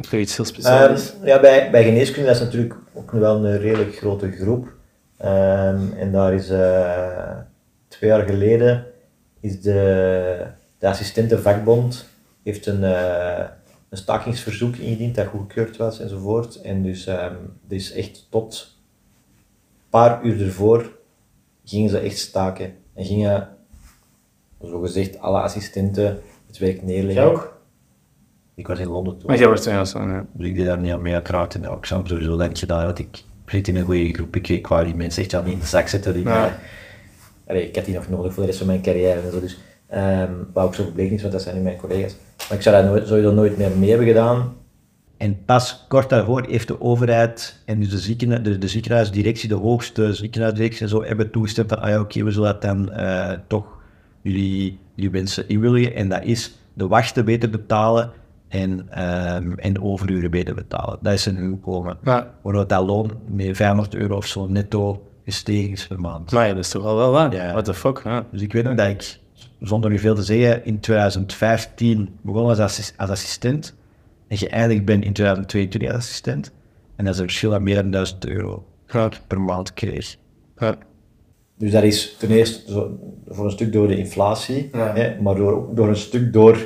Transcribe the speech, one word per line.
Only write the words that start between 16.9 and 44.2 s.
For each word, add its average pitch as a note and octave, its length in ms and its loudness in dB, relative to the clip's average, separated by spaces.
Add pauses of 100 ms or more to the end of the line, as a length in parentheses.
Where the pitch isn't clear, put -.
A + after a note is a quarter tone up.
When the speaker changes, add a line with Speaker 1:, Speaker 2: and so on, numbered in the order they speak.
Speaker 2:
ehm, F2+ 260 -6 (360)
er G2 80 -8
is - 160 -10
echt - 380 -12
tot - 460 -6 (600)
een - 540 -20
paar A#2+ 340 4
uur G2+ 200 0
ervoor G#2 480 2 (720)
gingen G#2 260 0
ze G2 80 0
echt - 200 -6
staken. F#2+ 540 -6 (220)
En F#2+ 100 -10
gingen, G2+ 440 -2 (1120)
zogezegd, F2+ 580 -6
alle F#2+ 220 0
assistenten G2+ 800 -2 (280)
het - 120 -20
werk F#2 240 -2
neerleggen. F#2+ 420 0
Speaker 1:
Jij E3 80 6
ook? - 200 -6 (1040)
Speaker 2:
Ik F2 120 -14
was F2 120 -6
in F#2 100 -4
Londen F2+ 300 -6
toen. - 120 -16
Speaker 1:
Maar A#2+ 80 4
jij A#2 100 10
was, G#2 160 4
ja, G2+ 200 0
zo, F#2+ 160 -8
ja. F#2+ 320 -4
Speaker 2:
Dus F2 140 -8
ik F#2 100 -4
deed F#2 100 0
daar F2+ 120 -2
niet F2 140 -2
aan F2 100 -6
mee, F2 100 -2
uiteraard. F2 420 -2
En E2+ 80 -8
ja, - 140 -8
ik - 100 -14
zou F#2 200 -4
sowieso E2 300 -2
dat E2+ 120 0
niet E2 100 -8
gedaan, E2+ 260 -2
want F2 140 -4
ik - 260 -12 (220)
zit G2 220 -2
in F#2 80 0
een F2+ 80 0
goede F2 280 0
groep. - 240 -6
Ik, - 120 -6
ik G#2+ 180 -2
wou E2+ 180 2
die E2+ 100 -4
mensen E2 280 -6
echt G2 100 -8
wel F2 100 -2
niet F#2 100 -4
in F#2+ 60 -6
de D#2+ 80 -6
zak F2 220 0
zetten. G2 260 -2
Die F2+ 100 -4
Speaker 1:
Ja. A2+ 160 2
Speaker 2:
mij, A2 120 0 (920)
allee, F2 220 -2
ik - 80 -8
had F#2+ 80 -4
die F#2+ 100 -4
nog F2 140 -8
nodig F2+ 240 -4
voor G2 100 -4
de F#2+ 60 0
rest F#2 100 -4
van F#2+ 100 -4
mijn F#2 140 0
carrière F2+ 380 2
en F2+ 120 -8
zo. F2+ 80 -4
Dus, F2+ 180 -10 (300)
ehm, F#2+ 440 0 (200)
wat F#2 120 2
ook F#2 100 0
zo G2+ 100 -2 (100)
bleek F#2+ 160 -2
is, G#2 100 -2
want G2 120 -4
dat F#2 100 -4
zijn F2+ 140 -8
nu F#2 60 -2
mijn F#2 140 -2
collega's. F#2 400 -4 (320)
Maar G#2 100 -4
ik - 40 -8
zou G#2 140 8
dat F#2+ 80 8
nooit, G#2 220 2
sowieso G#2+ 260 4
nooit G#2 260 4
meer G2 200 2
mee F#2+ 100 4
hebben A#2 180 6
gedaan. A#2+ 480 4 (600)